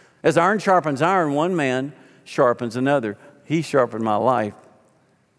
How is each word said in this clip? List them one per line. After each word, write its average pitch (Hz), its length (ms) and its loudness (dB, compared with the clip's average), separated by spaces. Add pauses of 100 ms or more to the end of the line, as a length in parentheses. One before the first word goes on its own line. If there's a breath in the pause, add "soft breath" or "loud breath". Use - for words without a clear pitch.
(220 soft breath)
As 160 140 2
iron 185 220 2
sharpens 160 420 0
iron, 165 320 0
one 170 240 0
man 135 380 -2 (300 loud breath)
sharpens 120 520 0
another. 127 400 0 (280 loud breath)
He 156 180 -4
sharpened 113 420 -2
my 107 120 0
life 110 380 0 (840)